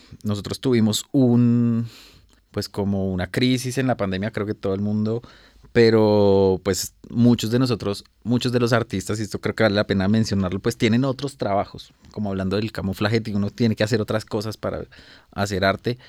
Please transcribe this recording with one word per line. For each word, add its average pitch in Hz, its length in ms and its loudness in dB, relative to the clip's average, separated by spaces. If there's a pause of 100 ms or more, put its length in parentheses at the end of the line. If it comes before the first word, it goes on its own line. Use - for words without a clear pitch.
(240)
Nosotros 104 360 -6
tuvimos 110 540 0
un, 120 760 2 (640)
pues, 104 160 -8
como 98 420 -2
una 90 220 -4
crisis 127 460 -2
en 131 100 -2
la 120 80 0
pandemia, 98 360 -4
creo 104 140 -2
que 104 100 -4
todo 98 180 -4
el 98 80 -2
mundo, 107 400 -2 (520)
pero, 104 920 6
pues, - 320 -2 (140)
muchos 117 420 4
de 120 80 2
nosotros, 107 440 -2 (200)
muchos 120 280 -2
de 123 80 2
los 120 140 0
artistas, 110 460 -2
y 113 40 -4
esto 98 160 -8
creo 107 140 -4
que - 100 0
vale 101 120 4
la 104 100 2
pena 98 220 0
mencionarlo, 98 520 0
pues, 117 160 -2
tienen 120 300 2
otros 135 320 -6
trabajos, 101 560 -4 (180)
como 104 180 -6
hablando 95 260 -2
del 107 160 -4
camuflaje, 104 500 -2
que 107 140 -6
uno 101 160 -2
tiene 113 240 0
que - 80 0
hacer 107 180 0
otras 110 240 -4
cosas 107 320 -6
para 85 280 -8 (460)
hacer 98 340 -4
arte. 98 440 -2